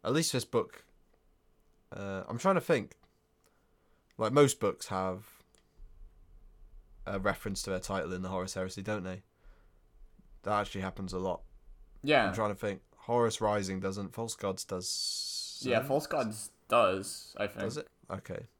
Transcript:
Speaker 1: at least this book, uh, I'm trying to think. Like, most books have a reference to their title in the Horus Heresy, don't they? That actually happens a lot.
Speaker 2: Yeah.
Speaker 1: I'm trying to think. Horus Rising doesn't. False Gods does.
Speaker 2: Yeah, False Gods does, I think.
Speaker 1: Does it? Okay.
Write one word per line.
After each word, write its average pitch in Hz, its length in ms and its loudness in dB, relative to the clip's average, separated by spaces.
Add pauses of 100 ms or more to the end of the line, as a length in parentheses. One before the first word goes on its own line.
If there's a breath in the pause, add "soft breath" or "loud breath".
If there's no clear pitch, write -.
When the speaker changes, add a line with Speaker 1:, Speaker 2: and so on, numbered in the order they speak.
Speaker 1:
at 110 80 2
least 160 200 2
this 123 120 0
book, - 400 -2 (1080)
uh, 98 360 -8
I'm 117 100 -6
trying 190 180 4
to 160 40 4
think. - 380 0 (1200)
Like, 110 140 0
most 143 280 8
books - 280 0
have 95 360 -2 (1800)
a 98 120 -2
reference 98 440 -2
to 101 80 -6
their 92 100 0
title 92 320 -2
in 92 100 -4
the 92 60 -4
Horus 95 260 -4
Heresy, 92 280 -4
don't 104 220 -2
they? 92 180 -8 (1200)
That 104 180 2
actually 98 220 -4
happens 92 300 -6
a 92 60 -4
lot. 92 240 -2 (600)
Speaker 2:
Yeah. 135 260 4
Speaker 1:
I'm 87 60 -2
trying 104 160 2
to 98 80 -6
think. 101 240 -4 (160)
Horus 117 420 2
Rising 101 400 2
doesn't. 98 340 -4
False 113 220 -6
Gods 95 280 -4
does. - 1000 -6
Speaker 2:
Yeah, 123 180 4
False 143 240 0
Gods 113 440 -2 (180)
does, 98 720 4
I 104 80 0
think. 104 140 -8
Speaker 1:
Does 113 160 -2
it? - 120 -8 (220)
Okay. 101 360 -8 (140)